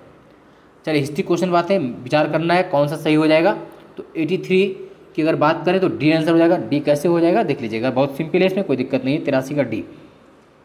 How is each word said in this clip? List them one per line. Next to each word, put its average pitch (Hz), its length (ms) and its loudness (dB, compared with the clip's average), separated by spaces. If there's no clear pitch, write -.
चलिए, 156 140 0
history 139 240 -2
question 175 280 0
बातें 175 280 2
विचार 151 500 -2
करना 160 240 0
है, 180 100 2
कौन 147 240 0
सा 151 80 -4
सही 151 180 0
हो 151 140 4
जाएगा। 165 300 4
तो - 80 -14
एटी 160 200 -2
थ्री 185 300 2
की 160 60 -2
अगर 156 140 2
बात 151 300 0
करें, 180 140 0
तो 185 100 2
डी 151 220 0
आंसर 160 200 0
हो 165 60 4
जाएगा। 170 200 4
डी 120 220 -4
कैसे 147 280 0
हो 170 120 2
जाएगा, 175 240 2
देख 151 180 -4
लीजिएगा, 113 280 -4
बहुत 131 280 0
simple 160 220 -2
है, 185 60 4
इसमें 190 180 0
कोई 139 140 0
दिक्कत 127 280 -4
नहीं 135 120 0
है। 160 80 -8
तिरासी 135 300 -2
का 143 80 0
डी। 113 220 -6